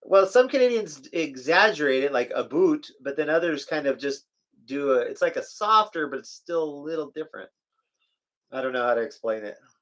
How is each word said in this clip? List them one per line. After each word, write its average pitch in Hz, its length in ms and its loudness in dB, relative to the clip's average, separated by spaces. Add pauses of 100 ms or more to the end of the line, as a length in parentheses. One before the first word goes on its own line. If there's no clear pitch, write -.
well, 196 240 6
some 254 220 6
Canadians 233 540 0
d-, - 160 -20
exaggerate 147 840 2
it, 139 100 -2
like, 123 220 0
a 127 80 -2
boot, 151 440 0 (140)
but 139 160 -8
then 147 120 -2
others 160 360 0
kind 151 220 -4
of 135 100 -2
just 139 280 -8 (400)
do 139 260 -4
a, 127 80 4
it's - 220 -4
like 175 140 0
a 135 80 -6
softer, 214 640 0
but 131 120 -8
it's - 120 -18
still 165 320 -4
a 143 200 -8
little 156 280 -6
different. - 380 -14 (1000)
I 131 100 -8
don't 131 120 -4
know 123 120 -2
how 120 80 2
to 117 80 0
explain 110 420 -6
it. 104 140 -12 (240)